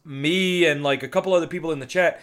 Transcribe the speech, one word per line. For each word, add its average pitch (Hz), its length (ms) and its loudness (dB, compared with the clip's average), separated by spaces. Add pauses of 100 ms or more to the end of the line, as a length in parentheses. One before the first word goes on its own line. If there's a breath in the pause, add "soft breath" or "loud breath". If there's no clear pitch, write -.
me 170 600 2
and, 147 160 2
like, 139 220 0
a 127 60 -10
couple 190 240 0
other 170 140 2
people 165 260 -6
in 143 60 -6
the 135 60 -10
chat 175 380 0